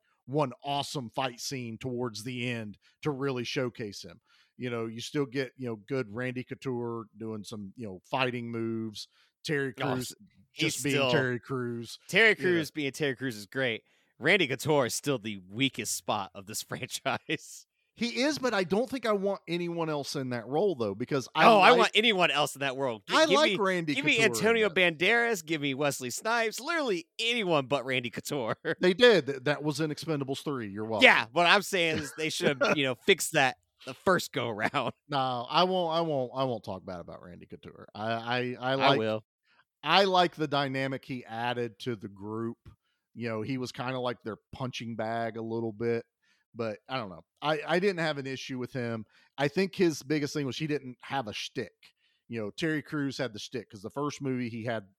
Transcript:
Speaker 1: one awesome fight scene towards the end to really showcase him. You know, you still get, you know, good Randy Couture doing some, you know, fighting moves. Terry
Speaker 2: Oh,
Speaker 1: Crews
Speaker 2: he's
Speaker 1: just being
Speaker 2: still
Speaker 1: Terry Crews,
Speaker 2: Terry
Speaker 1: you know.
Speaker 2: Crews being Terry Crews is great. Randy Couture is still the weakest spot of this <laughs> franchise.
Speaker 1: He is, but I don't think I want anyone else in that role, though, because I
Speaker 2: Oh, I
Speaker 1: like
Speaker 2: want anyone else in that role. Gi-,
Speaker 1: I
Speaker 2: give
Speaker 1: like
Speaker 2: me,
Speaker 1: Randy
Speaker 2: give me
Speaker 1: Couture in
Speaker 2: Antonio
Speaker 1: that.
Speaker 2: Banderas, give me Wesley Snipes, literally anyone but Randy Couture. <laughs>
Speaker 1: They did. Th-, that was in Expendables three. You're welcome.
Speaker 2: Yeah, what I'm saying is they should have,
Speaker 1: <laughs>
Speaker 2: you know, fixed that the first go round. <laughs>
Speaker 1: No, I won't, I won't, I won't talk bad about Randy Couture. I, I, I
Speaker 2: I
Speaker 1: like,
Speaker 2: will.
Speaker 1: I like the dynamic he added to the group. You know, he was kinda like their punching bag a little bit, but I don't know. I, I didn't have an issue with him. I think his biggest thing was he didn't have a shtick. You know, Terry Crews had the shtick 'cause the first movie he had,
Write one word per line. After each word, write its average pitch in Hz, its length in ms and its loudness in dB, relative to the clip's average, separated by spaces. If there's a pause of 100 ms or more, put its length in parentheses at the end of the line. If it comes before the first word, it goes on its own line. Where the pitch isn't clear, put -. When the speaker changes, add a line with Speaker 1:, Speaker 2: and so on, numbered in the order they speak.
(260)
Speaker 1:
one 135 280 -2 (100)
awesome 143 460 -4
fight 127 320 -4
scene 120 360 -8
towards 120 460 -6
the 123 260 -4
end 110 280 -6 (260)
to 156 80 -2
really 131 320 -2
showcase 120 600 -6
him. 85 180 -18 (360)
You 123 120 -6
know, 117 180 -4
you 113 140 -10
still 147 240 -2
get, 127 320 -4
you 127 100 -6
know, 113 100 -4
good 110 360 -4
Randy 123 300 -4
Couture 120 600 -6 (120)
doing 110 260 -8
some, 101 340 -12
you 123 100 -10
know, 92 180 -12
fighting 123 460 -2
moves. 113 560 -4 (360)
Terry 139 380 -2
Speaker 2:
Oh, 135 140 0
Speaker 1:
Crews 127 180 -6 (400)
Speaker 2:
he's 160 220 0
Speaker 1:
just - 80 -4
being 135 120 2
Speaker 2:
still 135 160 4
Speaker 1:
Terry 123 280 2
Crews, 120 680 -6
Speaker 2:
Terry 208 300 6
Speaker 1:
you 139 80 -2
know. 180 60 4
Speaker 2:
Crews 165 200 0
being 139 220 -4
Terry 139 220 0
Crews 123 220 -4
is 104 100 -14
great. 127 360 -2 (360)
Randy 175 280 4
Couture 135 400 2
is 110 80 -4
still 143 240 0
the 104 180 -8 (120)
weakest 113 460 -2
spot 104 400 -4
of 98 120 -12
this 107 160 -8
<laughs> - 60 -20
franchise. - 960 -6 (300)
Speaker 1:
He 233 260 -2
is, 285 180 2
but 254 140 0
I 196 100 2
don't 202 260 0
think 262 160 -4
I 220 60 2
want 196 360 0
anyone 170 420 -2
else 147 260 -4
in 135 140 -4
that 117 180 -4
role, 165 280 2
though, 107 200 0
because 123 400 -2
I - 100 8
Speaker 2:
Oh, 220 140 12
I 196 120 12
Speaker 1:
like 240 80 8
Speaker 2:
want 208 160 6
anyone 196 360 4
else 143 240 0
in 135 60 -12
that 135 160 -2
role. 123 300 -2
Gi-, 214 80 2
Speaker 1:
I 311 100 8
Speaker 2:
give 311 100 2
Speaker 1:
like 311 160 6
Speaker 2:
me, 277 80 2
Speaker 1:
Randy 175 360 0
Speaker 2:
give 277 100 0
me 285 100 4
Speaker 1:
Couture 226 60 4
in 226 40 8
Speaker 2:
Antonio 214 440 4
Speaker 1:
that. 156 60 -4
Speaker 2:
Banderas, 185 680 2
give 160 160 -2
me 143 120 0
Wesley 131 360 0
Snipes, 226 520 -2
literally 277 460 0 (120)
anyone 202 480 2
but 127 180 0
Randy 127 240 -2
Couture. 123 540 -4
<laughs> 165 160 -2
Speaker 1:
They 185 140 6
did. 196 320 8
Th-, 135 180 -4
that 143 200 0
was 147 180 -2
in 156 100 0
Expendables 143 520 -4
three. 127 260 -6
You're 104 160 -6
welcome. 110 180 2
Speaker 2:
Yeah, 170 300 6
what 170 120 4
I'm 190 160 6
saying 165 360 0
is 147 160 -6
they 156 160 -2
should 170 180 -2
have, 143 140 0
Speaker 1:
<laughs> - 100 2
Speaker 2:
you 147 140 2
know, 127 100 0
fixed - 380 2
that 135 240 4 (280)
the 135 80 -10 (120)
first 185 260 4
go 120 180 -2
round. 113 500 -2
<laughs> - 100 -20
Speaker 1:
No, 131 400 0
I 160 140 4
won't, 180 340 2
I 170 40 4
won't, 135 320 0
I 135 120 0
won't 120 180 -2
talk 92 220 -8
bad 90 160 -8
about 85 200 -14
Randy 90 260 -18
Couture. - 460 -18
I, 110 180 -4
I, 117 260 -2 (220)
I 127 120 -2
Speaker 2:
I 135 40 2
Speaker 1:
like, 135 240 4
Speaker 2:
will. 110 260 -2 (580)
Speaker 1:
I 175 220 6
like 180 300 4
the 156 120 -2
dynamic 135 560 -2
he 127 220 -10
added 117 540 -4
to 123 180 -4
the 104 100 -12
group. 107 500 -8 (580)
You 117 140 -8
know, 110 120 -4
he 131 160 -4
was 123 160 -8
kinda 127 260 -6
like 123 240 -4
their 104 140 -8 (160)
punching 123 420 -8
bag 113 420 -4
a 113 40 -6
little 113 320 -4
bit, 117 320 -2 (500)
but 110 320 -6
I 131 100 -6
don't 107 120 -6
know. 82 140 -16 (180)
I, 151 260 0
I 170 120 2
didn't 185 200 2
have 156 180 -2
an 135 100 -6
issue 131 320 -6
with 123 140 -6
him. 117 320 -4 (320)
I 143 100 2
think 190 280 0
his 165 280 2
biggest 143 300 -2
thing 147 120 -2
was 123 120 -6
he 156 100 -4
didn't 131 340 -6
have 131 260 -4
a 101 60 -6
shtick. - 400 -8 (540)
You 117 140 -6
know, 104 100 -4
Terry 156 300 -2
Crews 139 360 -4
had 123 160 -4
the 107 60 -12
shtick - 300 -10
'cause 101 120 -16
the 104 80 -10
first 143 320 -6
movie 127 280 -2
he 113 160 -8
had, 110 200 -4 (140)